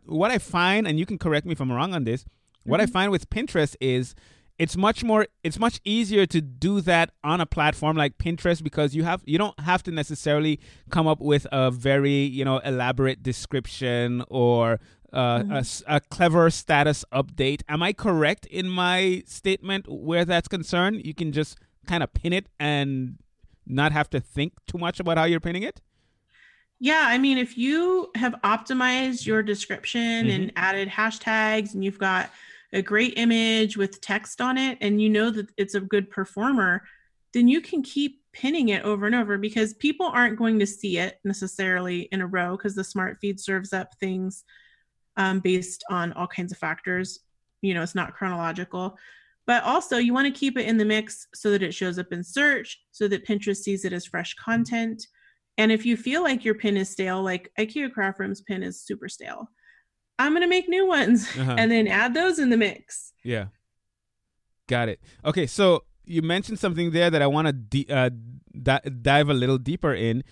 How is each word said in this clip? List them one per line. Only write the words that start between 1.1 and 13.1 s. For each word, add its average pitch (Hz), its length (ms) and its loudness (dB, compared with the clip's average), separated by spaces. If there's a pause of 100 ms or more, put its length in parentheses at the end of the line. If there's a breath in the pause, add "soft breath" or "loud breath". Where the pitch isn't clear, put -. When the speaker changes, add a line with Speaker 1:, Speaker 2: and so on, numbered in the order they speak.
Speaker 1:
correct 151 280 0
me 175 80 -6
if 143 80 -4
I'm 131 100 -2
wrong 151 240 -2
on 147 80 -2
this, 117 220 -2 (400)
what 143 160 2
I - 20 4
Speaker 2:
Mm-hmm. 247 100 2
Speaker 1:
find 196 180 2
with - 180 -2
Pinterest 185 500 0
is 127 340 0 (440 soft breath)
it's 165 180 0
much 202 280 2
more, 214 240 4 (160)
it's 165 160 -4
much 233 260 2
easier 208 400 2
to 165 160 0
do 156 400 0
that 170 300 4 (120)
on 160 160 0
a 160 60 0
platform 156 500 0
like 147 220 0
Pinterest, 170 460 0
because 147 320 0
you 160 80 0
have, 175 200 -2
you 151 140 0
don't 202 220 -2
have 180 240 2
to 180 80 -8
necessarily 151 680 0 (300 soft breath)
come 160 160 2
up 156 160 2
with 143 300 2
a 131 180 2
very, 139 540 2
you 135 200 -2
know, 131 160 0
elaborate 127 640 -2